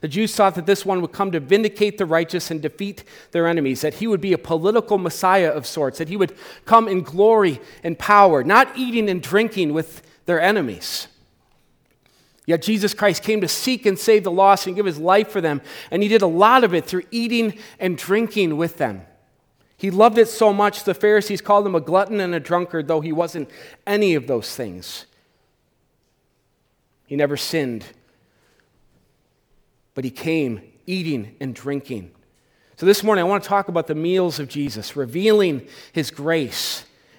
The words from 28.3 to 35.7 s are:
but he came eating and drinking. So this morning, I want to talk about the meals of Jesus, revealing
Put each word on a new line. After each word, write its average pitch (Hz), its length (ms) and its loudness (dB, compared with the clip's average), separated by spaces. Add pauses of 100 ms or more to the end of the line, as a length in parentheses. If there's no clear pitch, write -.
but 135 80 -8
he 127 80 -8
came 143 500 -4 (240)
eating 156 540 -6
and 131 160 -10
drinking. 131 560 -10 (640)
So 160 100 -8
this 196 180 4
morning, 202 220 2
I - 20 0
want 196 140 0
to - 80 -12
talk 196 200 0
about 170 180 -4
the 156 80 -4
meals 175 420 -2
of 143 120 -10
Jesus, 139 460 -8
revealing 160 720 0 (260)